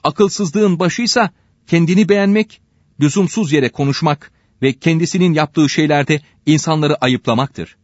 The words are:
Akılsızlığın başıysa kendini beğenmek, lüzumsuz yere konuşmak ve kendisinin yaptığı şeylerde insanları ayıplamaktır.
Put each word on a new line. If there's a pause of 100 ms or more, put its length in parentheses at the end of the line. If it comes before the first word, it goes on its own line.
Akılsızlığın
başıysa (360)
kendini
beğenmek, (400)
lüzumsuz
yere
konuşmak (300)
ve
kendisinin
yaptığı
şeylerde (240)
insanları
ayıplamaktır.